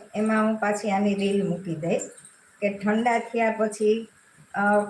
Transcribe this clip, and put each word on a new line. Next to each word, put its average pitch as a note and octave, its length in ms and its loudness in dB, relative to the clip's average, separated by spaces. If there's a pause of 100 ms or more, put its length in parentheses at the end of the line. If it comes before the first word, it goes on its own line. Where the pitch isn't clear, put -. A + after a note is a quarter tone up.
(140)
એમાં A3 320 2
હું A3 100 2
પાછી G#3 340 -2
આની G3+ 240 2
રીલ G3 340 0
મૂકી E3+ 280 -4
દઈશ E3 260 -2 (580)
કે G3+ 180 -2
ઠંડા A3+ 400 2
થયા A3+ 400 0
પછી, G#3+ 500 0 (460)
અ, G#3 360 2